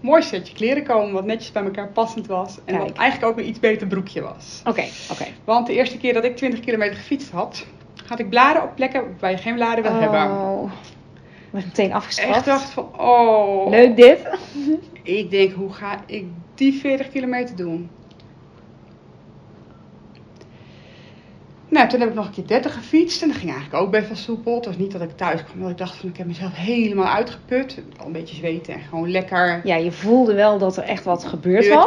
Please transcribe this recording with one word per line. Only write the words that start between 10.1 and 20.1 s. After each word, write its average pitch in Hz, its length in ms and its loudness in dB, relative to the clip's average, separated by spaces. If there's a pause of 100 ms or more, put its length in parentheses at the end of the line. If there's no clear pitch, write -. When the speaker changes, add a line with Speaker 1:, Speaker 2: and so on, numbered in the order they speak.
Speaker 2:
Oh, 196 400 -4 (800)
werd 190 160 -8
meteen 190 280 -2
afgestraft. 220 420 -2
Speaker 1:
Echt 262 100 2
dacht 269 240 0
van, - 300 -10
"Oh." 214 680 4
Speaker 2:
Leuk 233 260 8
dit. 240 240 12 (840)
Speaker 1:
Ik 180 280 -4
denk, 196 220 4
"Hoe 190 200 -8
ga 208 220 -10 (100)
ik 208 200 -12 (300)
die 269 180 4
veertig 269 360 -2
kilometer 247 460 -6
doen?" 175 340 -8 (3750)